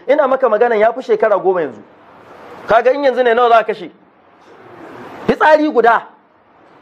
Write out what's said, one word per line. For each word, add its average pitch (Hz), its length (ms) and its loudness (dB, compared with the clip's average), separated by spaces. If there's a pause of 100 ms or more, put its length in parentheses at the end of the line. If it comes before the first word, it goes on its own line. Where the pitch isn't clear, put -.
Ina 285 200 2
maka 262 220 0
maganan 220 300 0
ya 220 140 2
fi 254 80 -10
shekara 214 380 0
goma 180 220 -2
yanzu. 120 200 -10 (840)
Kaga 226 240 2
in 285 120 -4
yanzu 254 200 0
ne 233 100 0
nawa 240 160 2
za 233 80 4
ka 214 60 2 (100)
kashe? 170 180 -14 (1400)
हे 269 120 0
Fitsari 302 320 2
guda. 226 300 2 (800)